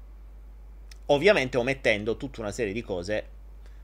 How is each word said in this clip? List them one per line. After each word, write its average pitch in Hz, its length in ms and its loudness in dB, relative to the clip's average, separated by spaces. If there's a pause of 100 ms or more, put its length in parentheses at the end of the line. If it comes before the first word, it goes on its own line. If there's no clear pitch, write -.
(1080)
ovviamente 143 520 6
omettendo 117 580 2
tutta 135 240 -8
una 104 100 -4
serie 101 220 -2
di 117 100 -4
cose 95 460 -4 (560)